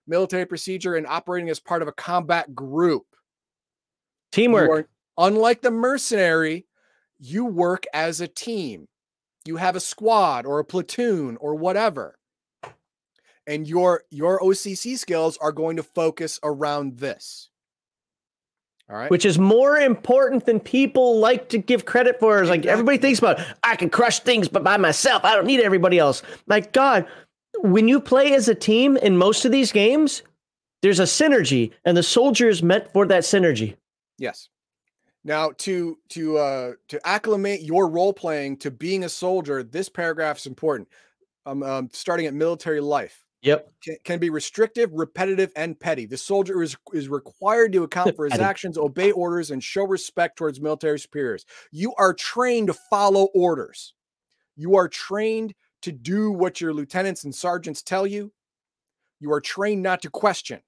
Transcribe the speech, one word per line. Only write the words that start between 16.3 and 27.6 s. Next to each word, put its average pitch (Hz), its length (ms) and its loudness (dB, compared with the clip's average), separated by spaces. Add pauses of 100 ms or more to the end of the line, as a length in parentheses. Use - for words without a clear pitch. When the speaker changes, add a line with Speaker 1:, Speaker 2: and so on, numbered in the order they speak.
Speaker 1:
around 147 540 -4
this. - 520 -12 (1400)
All 104 80 -12
right. 127 120 -6
Speaker 2:
Which 175 160 2
is 170 140 4
more 247 380 6
important 262 680 2
than 226 140 2
people 254 600 2
like 240 300 2
to 233 80 -2
give 233 280 0
credit 247 340 2
for. 214 200 4
It's 175 100 2
like, 175 100 2
Speaker 1:
Exactly. - 120 0
Speaker 2:
everybody 240 260 4
thinks 254 220 2
about, 180 200 2 (240)
"I 226 120 0
can 175 140 -2
crush - 300 2
things, 220 280 2
but - 160 -2
by 196 140 4
myself, 196 460 2
I 208 100 4
don't 190 140 2
need 262 140 4
everybody 185 360 4
else." 147 240 2 (260)
Like, 208 260 0
God, 262 340 4 (520)
when 220 280 6